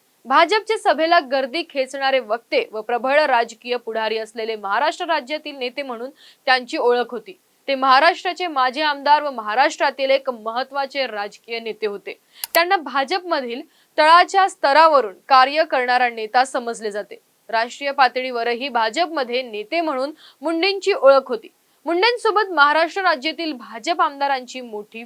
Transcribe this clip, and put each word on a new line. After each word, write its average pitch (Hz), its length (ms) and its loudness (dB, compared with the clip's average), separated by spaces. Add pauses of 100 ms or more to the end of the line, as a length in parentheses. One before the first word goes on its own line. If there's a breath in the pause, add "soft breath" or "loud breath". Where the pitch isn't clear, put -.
(260)
भाजपच्या 349 520 2
सभेला 339 420 2
गर्दी 269 500 -4
खेचणारे 262 500 -4
वक्ते 226 520 -4
व 214 100 -8
प्रबळ 240 380 0
राजकीय 240 580 0
पुढारी 220 400 -6
असलेले 220 380 -8
महाराष्ट्र 240 500 -2
राज्यातील 302 500 -6
नेते 254 260 -8
म्हणून 254 280 -10 (360 soft breath)
त्यांची 254 320 0
ओळख 240 340 2
होती. 214 280 -14 (280)
ते 269 80 0
महाराष्ट्राचे 320 720 2
माजी 262 340 -2
आमदार 294 420 2
व 285 80 -4
महाराष्ट्रातील 269 800 0
एक 269 200 2
महत्त्वाचे 262 800 -6
राजकीय 214 520 -10
नेते 214 280 -6
होते. 202 320 -10 (340 loud breath)
त्यांना 349 220 2
भाजपमधील 277 840 -6 (360 soft breath)
तळाच्या 359 520 6
स्तरावरून 277 640 4 (140)
कार्य 277 420 4
करणारा 247 400 2
नेता 233 360 0
समजले 233 460 -6
जाते. 196 240 -10 (340)
राष्ट्रीय 240 420 -4
पातळीवरही 254 800 0
भाजपमध्ये 247 720 -2
नेते 226 400 -6
म्हणून 285 300 -4 (300 soft breath)
मुंडेंची 370 520 -2
ओळख 269 320 6
होती. - 220 -8 (380)
मुंडेंसोबत 403 640 0
महाराष्ट्र 311 520 2
राज्यातील 320 520 -2
भाजप 233 480 -6
आमदारांची 277 600 -2
मोठी 226 440 -14